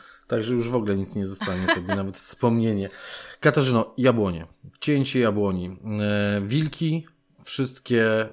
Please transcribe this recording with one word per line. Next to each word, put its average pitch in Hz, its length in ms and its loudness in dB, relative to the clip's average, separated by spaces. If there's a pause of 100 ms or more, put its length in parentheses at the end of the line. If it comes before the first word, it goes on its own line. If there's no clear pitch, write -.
(260)
Także 117 280 -2
już 117 140 0
w 123 60 -2
ogóle 104 220 0
nic 95 180 -4
nie 101 120 -2
zostanie, 95 480 -2
sobie 90 220 -4
<laughs> 98 60 -2
nawet - 140 -8
wspomnienie. 113 760 0 (500)
Katarzyno, 131 580 2
jabłonie. 104 480 2 (340)
Cięcie 135 400 0
jabłoni. 98 560 0 (240)
E, 104 400 2
wilki 156 640 -2 (380)
wszystkie 113 880 0